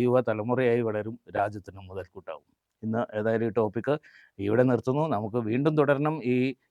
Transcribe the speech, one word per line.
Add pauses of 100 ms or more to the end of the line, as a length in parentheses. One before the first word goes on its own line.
യുവതലമുറയായി
വളരും, (220)
രാജ്യത്തിന്
മുതൽക്കൂട്ടാവും. (380)
ഇന്ന് (160)
ഏതായാലും
ഈ
ടോപ്പിക്ക് (520)
ഇവിടെ
നിർത്തുന്നു. (100)
നമുക്ക് (100)
വീണ്ടും
തുടരണം. (180)
ഈ (340)